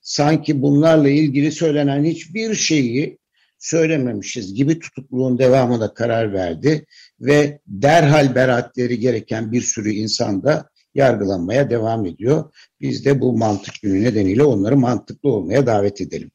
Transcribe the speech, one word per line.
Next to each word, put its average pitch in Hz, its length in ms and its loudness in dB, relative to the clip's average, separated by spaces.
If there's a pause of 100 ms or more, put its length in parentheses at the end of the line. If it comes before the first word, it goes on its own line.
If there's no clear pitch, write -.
sanki 151 600 0
bunlarla 147 460 4
ilgili 143 440 2
söylenen 147 520 0
hiçbir 214 500 -4
şeyi 143 640 -2 (400)
söylememişiz 123 960 -2
gibi 143 240 0
tutukluğun 127 600 -4
devamına 123 560 2
karar 113 380 -2
verdi 95 540 -2 (340)
ve 143 460 2
derhal 143 680 4
beraatleri 123 640 0
gereken 113 540 -2
bir 120 80 0
sürü 110 300 -4
insan 107 520 -4
da 156 280 -2 (240)
yargılanmaya 107 760 0
devam 113 360 -2
ediyor. 127 460 -2 (280)
Biz 135 240 -6
de 139 160 2
bu 123 180 0
mantık 107 440 -2
günü 98 220 0
nedeniyle 107 400 2
onları 117 320 2
mantıklı 123 540 -2
olmaya 110 360 0
davet 101 340 0
edelim. 78 340 -10